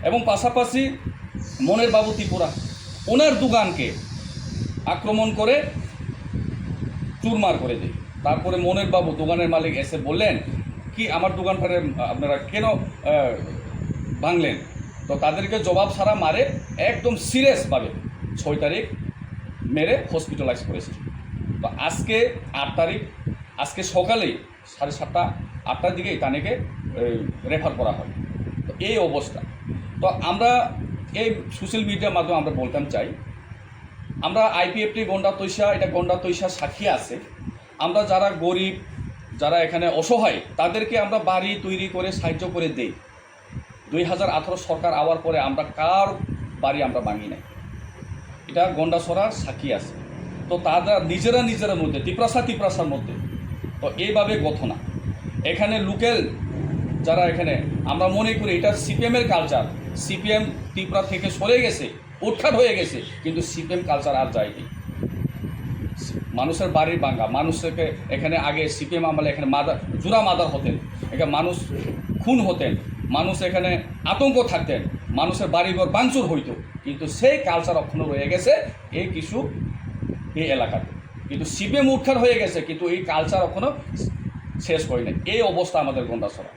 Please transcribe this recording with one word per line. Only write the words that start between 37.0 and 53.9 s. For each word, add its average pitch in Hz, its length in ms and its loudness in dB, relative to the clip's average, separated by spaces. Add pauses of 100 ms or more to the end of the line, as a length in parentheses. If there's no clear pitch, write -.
আমরা 175 240 2
যারা 196 280 4
গরিব, 185 440 0 (640)
যারা 160 240 4
এখানে 170 260 2
অসহায়, 160 520 4 (160)
তাদেরকে 214 420 2
আমরা 208 200 2
বাড়ি 190 440 0
তৈরি 185 300 -2
করে 180 200 -2
সাহায্য 165 360 -2
করে 165 200 -2
দেই। 120 240 -4 (960)
দুই 170 140 2
হাজার 180 260 0
আঠারো 156 260 0
সরকার 170 380 0
আওয়ার 160 240 2
পরে 165 220 2
আমরা 135 220 0
কার 175 440 4 (540)
বাড়ি 143 220 0
আমরা 123 180 0
ভাঙি 104 280 -4
নাই, - 100 -8 (1080)
এটা 170 280 2
গন্ডাছড়া 170 540 2
সাক্ষী 131 420 -4
আছে। - 220 -4 (540)
তো 175 160 0
তারা 180 360 4
নিজেরা 185 420 2
নিজেরা 208 320 0
মধ্যে, 160 260 0
তিপ্রাসা 233 420 2
তিপ্রাসার 196 440 0
মধ্যে, 135 260 -4 (680)
তো 143 180 -2